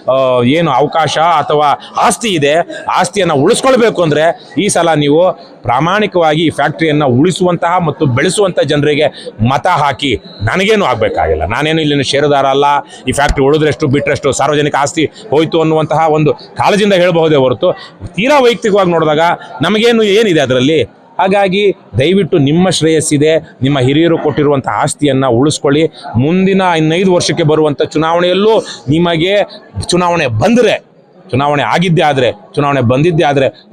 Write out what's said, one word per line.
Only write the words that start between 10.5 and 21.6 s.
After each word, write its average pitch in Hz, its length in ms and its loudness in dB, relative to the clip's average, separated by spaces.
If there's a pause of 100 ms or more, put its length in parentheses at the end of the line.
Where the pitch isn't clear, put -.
ಆಗ್ಬೇಕಾಗಿಲ್ಲ, 80 600 0
ನಾನೇನು 151 360 -2
ಇಲ್ಲಿನ 147 200 0
ಷೇರುದಾರ 139 440 0
ಅಲ್ಲ. 139 200 2 (420)
ಈ 127 40 0
ಫ್ಯಾಕ್ಟರಿ 139 340 0
ಉಳಿದ್ರೆಷ್ಟು 151 420 0
ಬಿಟ್ರೆಷ್ಟು 139 440 -2
ಸಾರ್ವಜನಿಕ 147 480 -2
ಆಸ್ತಿ 147 260 -2 (240)
ಹೋಯ್ತು 160 320 0
ಅನ್ನುವಂತಹ 156 480 0
ಒಂದು 151 240 2
ಕಾಳಜಿಯಿಂದ 202 600 -2
ಹೇಳ್ಬಹುದೇ 170 420 2
ಹೊರತು 131 380 2 (320)
ತೀರಾ 269 340 0
ವೈಯಕ್ತಿಕವಾಗಿ 208 520 2
ನೋಡಿದಾಗ 156 280 0 (420)
ನಮಗೇನು 220 420 0
ಏನಿದೆ 202 360 2
ಅದರಲ್ಲಿ? 131 440 0 (360)
ಹಾಗಾಗಿ 196 560 0 (240)